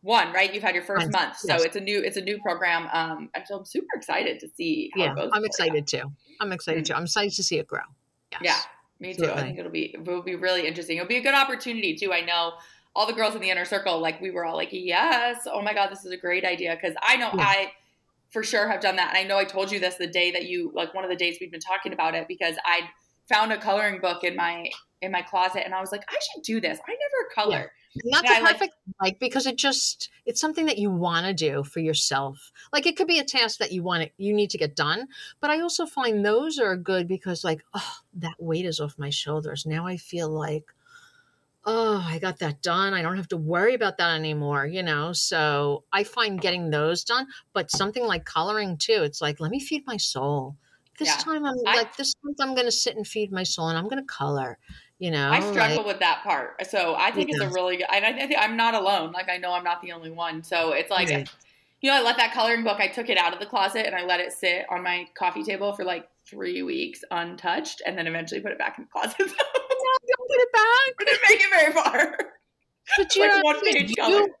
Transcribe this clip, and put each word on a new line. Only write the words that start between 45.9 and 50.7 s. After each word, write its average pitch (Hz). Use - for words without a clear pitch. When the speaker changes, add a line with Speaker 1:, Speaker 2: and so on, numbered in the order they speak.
Speaker 2:
I 196
find 208
getting 175
those 156
done, 254
but 175
something 214
like 180
coloring 190
too, 196
it's 147
like, 147
"Let 160
me 269
feed 285
my 233
soul. 139